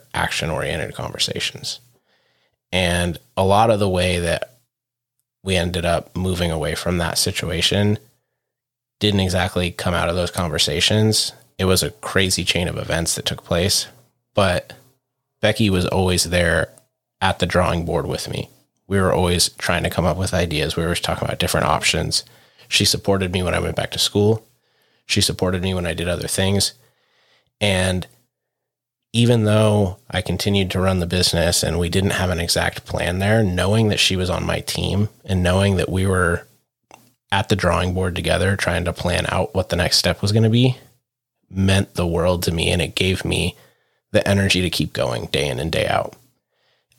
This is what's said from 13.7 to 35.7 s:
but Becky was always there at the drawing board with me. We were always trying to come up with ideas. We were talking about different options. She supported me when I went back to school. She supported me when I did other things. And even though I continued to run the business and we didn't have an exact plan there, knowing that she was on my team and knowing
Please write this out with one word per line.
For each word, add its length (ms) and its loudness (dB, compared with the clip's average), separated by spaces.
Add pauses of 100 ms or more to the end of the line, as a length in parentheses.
but 400 0 (640)
Becky 300 2
was 160 2
always 380 2
there 460 0 (500)
at 180 0
the 80 0
drawing 380 0
board 220 -2
with 220 -6
me. 200 -8 (380)
We 120 0
were 140 4
always 380 2
trying 320 -2
to 80 -2
come 140 -2
up 120 0
with 160 -4
ideas. 440 -2
We 80 -2
were 100 -2
talking 300 -4
about 140 -4
different 280 0
options. 580 0 (440)
She 160 0
supported 480 0
me 100 0
when 120 0
I 40 0
went 180 -2
back 160 -4
to 60 -6
school. 480 2 (600)
She 140 0
supported 420 0
me 120 -2
when 120 -2
I 60 -2
did 160 -4
other 200 -4
things. 440 0 (880)
And 460 0 (1040)
even 320 4
though 540 2 (100)
I 140 -4
continued 480 0
to 100 -2
run 200 2
the 60 -2
business 560 2
and 160 -2
we 100 0
didn't 220 0
have 200 0
an 80 -2
exact 480 -2
plan 320 -4
there, 240 2
knowing 460 2
that 100 0
she 160 2
was 160 -2
on 160 -2
my 140 -2
team 480 -2 (160)
and 180 0
knowing 340 4